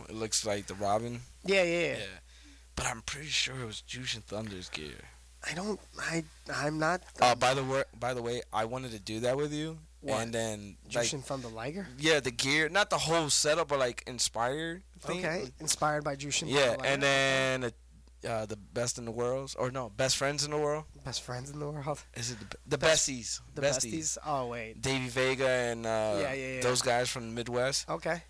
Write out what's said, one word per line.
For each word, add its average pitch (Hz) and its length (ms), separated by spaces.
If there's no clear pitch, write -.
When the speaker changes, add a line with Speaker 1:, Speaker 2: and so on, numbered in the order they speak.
Speaker 1:
it 95 60
looks 110 320
like 101 200
the 92 80
Robin. 110 460
Speaker 2:
Yeah, 190 200
yeah, 170 160
yeah. 143 160
Speaker 1:
Yeah. 107 80
But - 100
I'm 117 160
pretty 143 260
sure 131 320
it 123 60
was 107 220
Jushin 123 340
Thunder's 98 460
gear. 76 260
Speaker 2:
I 143 40
don't, 190 260
I, 160 260
I'm 147 240
not, 165 240
Speaker 1:
Uh, 123 120
Speaker 2:
um, 117 60
Speaker 1:
by 127 160
the 135 100
wor-, 135 220
by 123 140
the 123 100
way, 117 200
I 110 140
wanted 127 260
to 110 80
do 110 200
that 123 180
with 147 160
you. 160 240
Speaker 2:
What? - 180
Speaker 1:
And 117 140
then, 107 420
like, 120 120
Speaker 2:
Jushin 135 160
Thunder 131 260
Liger? 143 400
Speaker 1:
yeah, 151 220
the 127 100
gear, 143 380
not 196 220
the 165 80
whole 156 320
setup, 151 380
but, 143 100
like, 123 280
inspired 139 760
thing. 160 180
Speaker 2:
Okay, 175 280
inspired 151 440
by 143 120
Jushin 143 320
Speaker 1:
Yeah, 139 120
Speaker 2:
Thunder 123 180
Liger. - 140
Speaker 1:
and 139 100
then, 135 640
uh, 117 60
uh, 110 180
the 107 100
best 120 420
in 120 80
the 117 40
world, 123 480
or 127 120
no, 127 260
best 131 220
friends 143 260
in 147 60
the 151 80
world. 151 260
Speaker 2:
Best 127 160
friends 123 280
in 147 80
the 147 120
world. 147 320
Speaker 1:
Is 120 180
it 113 80
the, 101 160
the 139 120
Speaker 2:
Best, 151 300
Speaker 1:
besties? 123 320
Speaker 2:
the 147 80
Speaker 1:
Besties. 131 320
Speaker 2:
besties? 156 320
Oh, 139 220
wait. 113 340
Speaker 1:
Davey 131 260
Vega 131 400
and, 120 380
uh, 107 340
Speaker 2:
Yeah, - 140
yeah, 131 120
yeah. 127 40
Speaker 1:
those 123 220
guys 123 260
from 120 220
the 113 40
Midwest. 120 540
Speaker 2:
Okay. 165 420